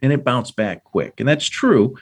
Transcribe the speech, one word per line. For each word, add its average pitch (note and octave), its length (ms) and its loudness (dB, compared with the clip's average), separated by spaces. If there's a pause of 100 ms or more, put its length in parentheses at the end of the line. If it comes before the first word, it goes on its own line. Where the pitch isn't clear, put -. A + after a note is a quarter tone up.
And C3+ 120 2
it C#3 100 -2
bounced B2 320 -2
back G2+ 300 -4
quick." - 340 -4
And A2+ 100 -2
that's D3 180 0
true. C#3 540 2